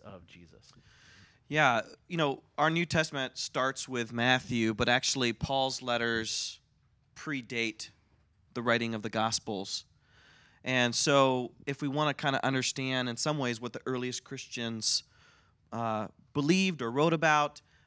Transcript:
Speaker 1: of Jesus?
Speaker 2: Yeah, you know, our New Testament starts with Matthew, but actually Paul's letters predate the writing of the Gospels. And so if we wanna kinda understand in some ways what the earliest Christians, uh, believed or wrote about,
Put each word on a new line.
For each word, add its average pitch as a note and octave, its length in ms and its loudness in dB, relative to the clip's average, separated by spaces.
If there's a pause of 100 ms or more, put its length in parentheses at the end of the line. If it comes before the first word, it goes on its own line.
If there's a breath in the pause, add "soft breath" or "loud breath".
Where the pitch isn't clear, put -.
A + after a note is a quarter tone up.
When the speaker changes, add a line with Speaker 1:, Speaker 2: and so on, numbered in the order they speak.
Speaker 1:
of F#2 220 -18
Jesus? - 440 -20 (760 soft breath)
Speaker 2:
Yeah, C3+ 340 4 (260)
you F3 100 -8
know, C#3+ 260 0 (160)
our D3+ 100 4
New E3+ 160 0
Testament D3 540 -2
starts C3 500 -2
with A#2+ 240 -4
Matthew, A#2+ 640 2
but A#2 120 0
actually B2 460 2
Paul's C3 480 -2
letters A#2 800 -2 (560)
predate A#2+ 760 -6 (640)
the B2 80 -4
writing A#2 320 2
of G#2+ 80 -4
the A2 80 -6
Gospels. A2 760 -4 (800 soft breath)
And B2 300 2
so C3+ 560 4 (140)
if C#3 160 -6
we C#3+ 80 -2
wanna D3 240 0
kinda D#3 320 -2
understand C3 640 -2
in A2+ 80 -6
some D3+ 200 0
ways A#2+ 220 -2
what A#2+ 140 -8
the B2+ 120 -10
earliest B2 380 -4
Christians, A#2 800 -4 (680 soft breath)
uh, A2 340 -2 (260)
believed E3+ 480 2
or A#2 80 -2
wrote D3 240 4
about, D3+ 480 2 (260 soft breath)